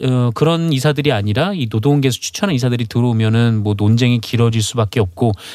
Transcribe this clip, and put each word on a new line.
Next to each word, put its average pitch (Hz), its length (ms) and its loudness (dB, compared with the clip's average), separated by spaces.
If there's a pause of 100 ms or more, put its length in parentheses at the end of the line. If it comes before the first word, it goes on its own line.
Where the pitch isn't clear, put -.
어, 123 320 0
그런 165 380 2
이사들이 143 400 0
아니라 110 420 0
이 147 160 -4
노동계에서 135 520 0
추천한 - 340 -4
이사들이 120 300 -2
들어오면은 113 760 0
뭐 104 140 0
논쟁이 117 440 2
길어질 117 400 0
수밖에 113 380 -2
없고, 107 340 0 (220)